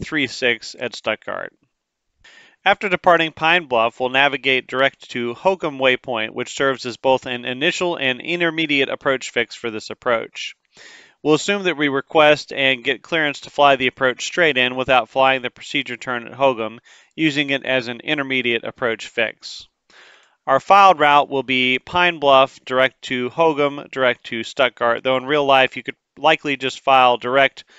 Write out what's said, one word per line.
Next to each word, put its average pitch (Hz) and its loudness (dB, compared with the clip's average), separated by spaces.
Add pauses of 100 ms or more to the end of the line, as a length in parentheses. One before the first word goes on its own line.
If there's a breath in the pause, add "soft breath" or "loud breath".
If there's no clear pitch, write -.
three 143 -4
six - -4
at 120 -8
Stuttgart. - -8 (1120 soft breath)
After 202 0
departing 165 2
Pine 160 0
Bluff, 117 0
we'll 127 -2
navigate 131 0
direct - -2
to 120 -6
Hokum 165 -2
Waypoint, 127 0
which 120 -8
serves 135 -2
as 110 -8
both 131 0
an 123 -8
initial 160 -4
and 127 -2
intermediate 160 -2
approach 131 -4
fix 120 -4
for - -10
this 107 -10
approach. - -6 (680 loud breath)
We'll 151 2
assume 202 -2
that 160 -2
we 147 0
request 151 2
and 135 0
get 131 -4
clearance 156 -4
to - -20
fly 143 4
the 127 0
approach 127 -2
straight 156 0
in 127 0
without 127 0
flying 131 2
the 123 -6
procedure 123 -8
turn 120 -8
at - -16
Hokum, 117 -2 (360 soft breath)
using 147 -2
it 135 -4
as 127 -2
an 120 -10
intermediate 131 -4
approach 113 -6
fix. - -8 (800 soft breath)
Our 135 2
filed 190 6
route 147 4
will 135 -2
be 127 0
Pine 175 0
Bluff, 135 4
direct 131 0
to 123 -4
Hokum, 143 0
direct 131 -2
to 113 -8
Stuttgart, 120 -2
though 131 0
in 127 -6
real 143 0
life 131 2
you 120 -12
could 127 -12 (200)
likely 147 0
just 131 -6
file 127 4
direct 131 0 (160 soft breath)